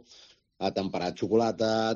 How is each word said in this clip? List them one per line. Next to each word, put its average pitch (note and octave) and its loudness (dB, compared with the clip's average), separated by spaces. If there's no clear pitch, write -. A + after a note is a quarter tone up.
a F#2+ 0
temperar F2+ -4
xocolata, A2 2